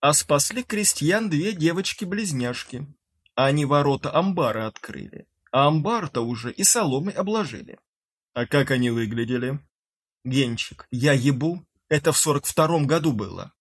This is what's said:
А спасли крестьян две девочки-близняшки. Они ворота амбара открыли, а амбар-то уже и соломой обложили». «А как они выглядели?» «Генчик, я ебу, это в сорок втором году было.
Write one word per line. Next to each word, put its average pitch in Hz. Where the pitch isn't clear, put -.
А 147
спасли 156
крестьян 208
две 165
девочки-близняшки. 170
Они 139
ворота 143
амбара 151
открыли, -
а 139
амбар-то 156
уже 117
и -
соломой 180
обложили». 196
«А 120
как 143
они 123
выглядели?» 117
«Генчик, 127
я 127
ебу, 143
это 156
в 147
сорок 143
втором 156
году 156
было. 95